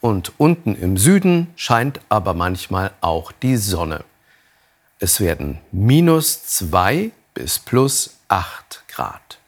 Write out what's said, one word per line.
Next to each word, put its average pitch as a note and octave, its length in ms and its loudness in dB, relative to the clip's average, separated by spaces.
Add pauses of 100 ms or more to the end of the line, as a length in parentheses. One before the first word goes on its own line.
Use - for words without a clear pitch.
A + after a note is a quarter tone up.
und G2+ 380 -2
unten D#3 380 2
im F#2 200 -2
Süden F3 600 4
scheint B2+ 520 0
aber G2 260 0
manchmal F#2 680 -2
auch E2 320 -4
die B2+ 240 -2
Sonne. E2+ 480 -4 (960)
Es F#2+ 200 -2
werden D#2 400 -2 (120)
minus D3+ 760 2
zwei G2 640 0 (240)
bis - 240 -6
plus - 600 -2 (100)
acht - 580 -6
Grad. - 600 -12